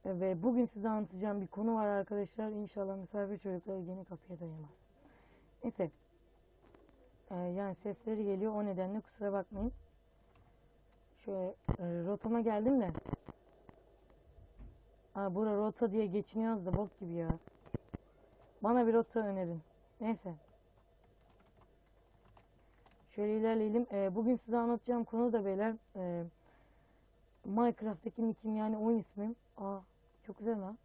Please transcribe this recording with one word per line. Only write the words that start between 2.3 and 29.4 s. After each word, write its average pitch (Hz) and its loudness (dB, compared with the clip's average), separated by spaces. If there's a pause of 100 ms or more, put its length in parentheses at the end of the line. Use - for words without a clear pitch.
İnşallah 202 -4
misafir 196 -4
çocukları 190 -4
gene 180 -8
kapıya 175 -12
dayamaz. 156 -10 (920)
Neyse. 226 -2 (1400)
E, 190 -6
yani 180 -2
sesleri 214 -4
geliyor. 202 0
O 208 0
nedenle 190 -2
kusura 202 -4
bakmayın. 202 -2 (1500)
Şöyle, 190 -4 (320)
e, 185 -4 (220)
rotama 220 0
geldim 226 2
de. 180 0 (2250)
Aa, 196 -2
bura 214 2
rota 214 2
diye 214 2
geçiniyoruz 208 0
da 180 2
bok 202 -4
gibi 170 -8
ya. 165 -2 (1300)
Bana 233 6
bir 226 6
rota 226 4
önerin. 185 -2 (400)
Neyse. 220 -2 (2750)
Şöyle 214 0
ilerleyelim. 226 4
Ee, 196 0
bugün 233 4
size 226 -2
anlatacağım 233 2
konu 233 2
da 214 2
beyler, 202 2 (200)
e, 175 -2 (1200)
Minecraft'taki 220 0
nickim, 220 -2
yani 214 0
oyun 226 4
ismim. 208 -4 (220)